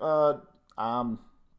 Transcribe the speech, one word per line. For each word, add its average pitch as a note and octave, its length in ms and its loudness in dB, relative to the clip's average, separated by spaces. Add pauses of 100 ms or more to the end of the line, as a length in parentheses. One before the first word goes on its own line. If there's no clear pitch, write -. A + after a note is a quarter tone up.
"Uh, D3+ 380 2 (400)
I'm, A#2 400 -4 (400)